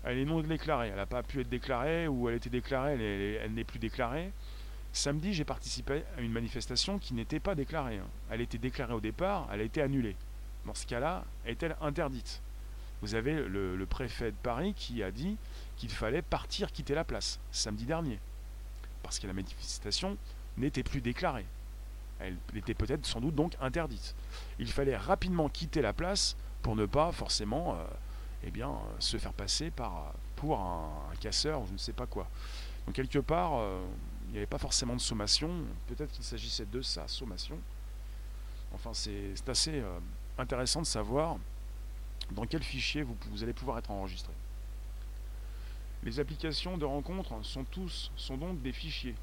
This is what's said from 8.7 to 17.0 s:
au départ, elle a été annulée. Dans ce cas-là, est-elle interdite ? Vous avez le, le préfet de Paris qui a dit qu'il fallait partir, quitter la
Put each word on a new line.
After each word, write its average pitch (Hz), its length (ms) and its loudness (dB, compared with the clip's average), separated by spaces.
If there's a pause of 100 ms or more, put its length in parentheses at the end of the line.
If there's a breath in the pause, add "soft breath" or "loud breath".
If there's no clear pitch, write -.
au 110 60 2
départ, 160 520 2
elle 104 80 0
a 110 40 4
été 143 180 2
annulée. 131 320 4 (520)
Dans 110 80 -4
ce - 120 -6
cas-là, 147 380 0 (200)
est-elle 156 360 0
interdite ? 143 600 0 (640 loud breath)
Vous 107 140 0
avez 127 180 4
le, 95 420 2
le 95 100 0
préfet 120 440 0
de 101 140 -6
Paris 143 300 2
qui 117 280 -2
a 95 80 0
dit 160 260 0 (400 loud breath)
qu'il 113 140 -4
fallait 117 320 2
partir, - 480 0
quitter 139 240 0
la 160 80 4